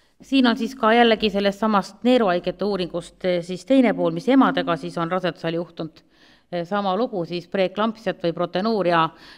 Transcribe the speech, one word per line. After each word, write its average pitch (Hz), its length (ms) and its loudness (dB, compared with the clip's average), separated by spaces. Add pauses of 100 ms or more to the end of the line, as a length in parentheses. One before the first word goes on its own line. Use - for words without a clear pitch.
(220)
siin 269 240 2
on 254 100 4
siis - 180 -6
ka 220 200 2
jällegi 220 360 4
sellest 202 280 -2
samast 214 480 -2
neeruhaigete 185 580 0
uuringust, 180 600 -6
e, 175 180 -2
siis 175 240 -10
teine 269 280 4
pool, 262 200 -2
mis 170 140 -4
emadega 233 480 2
siis 170 220 -10
on 165 120 -4
rasedusel 170 480 -4
juhtunud, 165 460 -12 (480)
e, 175 120 -4
sama 196 320 -2
lugu, 220 300 -4
siis 170 220 -10
preeklampsiat 196 720 -4
või 165 140 -2
proteinuuria, 175 640 0 (360)